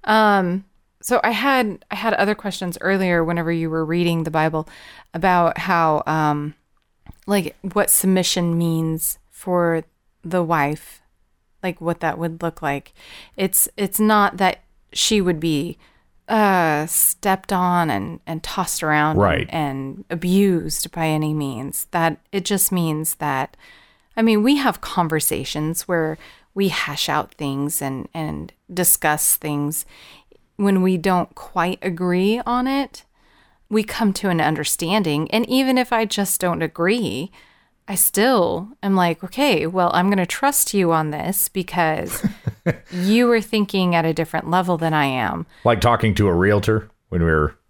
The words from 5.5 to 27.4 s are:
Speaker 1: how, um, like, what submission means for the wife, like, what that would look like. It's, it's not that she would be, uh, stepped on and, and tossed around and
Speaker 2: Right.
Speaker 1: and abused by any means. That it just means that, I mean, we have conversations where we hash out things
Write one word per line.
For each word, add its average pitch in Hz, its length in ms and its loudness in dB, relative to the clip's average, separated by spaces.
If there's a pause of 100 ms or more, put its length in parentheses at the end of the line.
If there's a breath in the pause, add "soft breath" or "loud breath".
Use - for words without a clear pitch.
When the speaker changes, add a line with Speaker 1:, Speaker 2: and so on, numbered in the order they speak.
Speaker 1:
how, 165 480 2
um, 151 480 0 (720)
like, 196 300 -2 (160)
what 202 160 2
submission 180 720 2
means 160 600 -2 (120)
for 170 540 0 (380)
the 180 200 -2
wife, 156 580 -2 (600)
like, 185 180 -6
what 165 200 -4
that 160 180 -2
would 165 240 -6
look 165 180 -6
like. 143 320 -6 (440 loud breath)
It's, 190 320 0 (100)
it's 196 220 -4
not 214 360 4
that 185 240 2 (320)
she 208 300 2
would 175 180 0
be, 160 380 -2 (500 soft breath)
uh, 180 580 2
stepped - 680 -2
on 180 380 2
and, 165 360 -4
and - 160 -8
tossed - 400 -6
around 151 340 2
and 196 60 4
Speaker 2:
Right. - 280 2
Speaker 1:
and 139 600 -6
abused 175 800 0
by 165 160 -4
any 156 260 0
means. 135 560 -6
That 165 280 0 (120)
it 190 140 -4
just 196 260 0
means 160 460 -2
that, 139 400 -4 (600 soft breath)
I 226 60 0
mean, 220 220 4
we 285 120 4
have 269 240 -2
conversations 160 1080 -4
where 160 300 -2 (360 loud breath)
we 196 140 0
hash - 400 -4
out 147 260 -4
things 143 480 -4